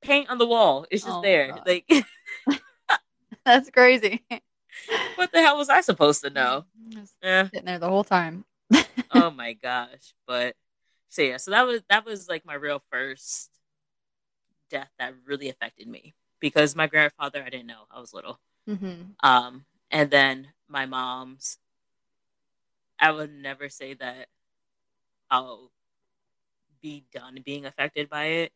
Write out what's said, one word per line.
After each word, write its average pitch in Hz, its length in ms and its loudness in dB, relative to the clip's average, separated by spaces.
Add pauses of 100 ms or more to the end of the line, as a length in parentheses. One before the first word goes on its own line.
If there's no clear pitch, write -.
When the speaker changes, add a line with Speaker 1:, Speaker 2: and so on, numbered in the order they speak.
Speaker 1:
paint 277 280 0
on 247 80 -6
the 240 100 2
wall. 180 420 2
It's - 140 -4
just 180 140 -8
Speaker 2:
Oh, 175 40 -10
Speaker 1:
there. 160 300 2
Speaker 2:
God. - 160 -12
Speaker 1:
Like 180 180 0 (600)
<laughs> 277 120 0 (280)
Speaker 2:
<laughs> - 580 -6
That's 262 240 6
crazy. 247 540 4 (920)
Speaker 1:
What 359 160 -2
the 339 100 4
hell 294 160 6
was - 120 -4
I 185 120 6
supposed 151 420 4
to 139 60 -6
know? 135 360 -2 (240)
Speaker 2:
Just 214 320 -20
Speaker 1:
Yeah. 185 280 2
Speaker 2:
sitting 185 160 -12
there 180 140 -8
the 170 100 -4
whole 196 140 2
time. 175 420 -2 (260)
<laughs> 285 140 6 (260)
Speaker 1:
Oh 170 200 4
my 120 220 -12
gosh! 123 600 -8 (140)
But 123 280 -4 (540)
so - 140 -4
yeah, 127 140 -2
so 190 140 -10
that 233 160 4
was, 233 220 -4
that 214 160 2
was, 202 240 -14
like, 165 160 -8
my 160 80 -14
real 143 280 -6 (100)
first 131 580 -10 (1200)
death 139 200 -10 (100)
that 127 140 -8 (120)
really 139 240 -8
affected 113 380 -14
me - 260 -20 (260)
because 151 360 2
my 160 120 -2
grandfather, 147 560 -2
I 127 60 -16
didn't 123 180 -16
know. 113 240 -20
I 120 80 -20
was 120 140 -20
little. 104 260 -18 (300)
Speaker 2:
Mm-hmm. 185 440 -12 (140)
Speaker 1:
Um, 127 380 0 (240)
and 147 220 0
then 135 380 2 (180)
my 139 180 -8
mom's, 131 720 -10 (1400)
I 156 120 4
would 151 220 -10
never 139 360 -12
say 135 260 -16
that 131 320 -14 (1040)
I'll 127 400 -4 (1120)
be 147 300 -18
done 127 320 -20
being 143 220 -12
affected 143 440 -6
by 151 160 -6
it. 160 300 -4